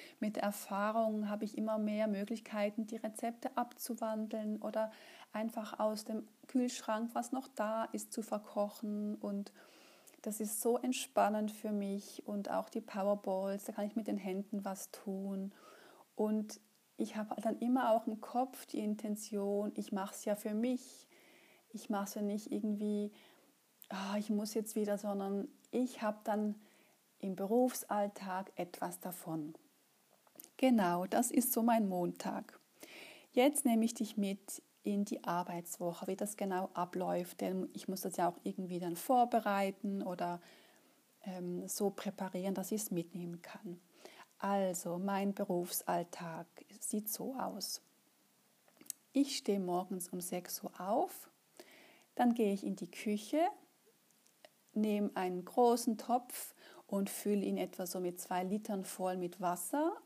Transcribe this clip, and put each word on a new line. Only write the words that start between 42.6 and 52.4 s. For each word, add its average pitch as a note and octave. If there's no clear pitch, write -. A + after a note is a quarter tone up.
ich G#3+
es -
mitnehmen E3+
kann. F3+
Also, F#3+
mein G3
Berufsalltag F3
sieht G#3+
so -
aus. -
Ich C4+
stehe G3+
morgens F3+
um F3+
sechs F3+
Uhr F#3+
auf, A#3+
dann B3
gehe A3